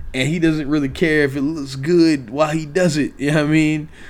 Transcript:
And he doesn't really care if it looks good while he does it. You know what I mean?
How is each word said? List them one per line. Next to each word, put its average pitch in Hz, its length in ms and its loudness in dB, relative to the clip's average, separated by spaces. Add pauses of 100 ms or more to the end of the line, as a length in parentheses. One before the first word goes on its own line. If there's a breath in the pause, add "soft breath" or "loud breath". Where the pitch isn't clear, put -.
(120 loud breath)
And 131 160 -2
he 165 100 0
doesn't 156 300 0
really 143 220 0
care 151 340 0
if 135 100 -2
it 143 80 -4
looks 139 340 -4
good 156 520 2
while 147 220 0
he 160 160 -4
does 156 320 0
it. 139 200 -2
You 143 140 0
know 160 60 2
what 147 100 0
I 156 40 0
mean? 156 360 2 (220 loud breath)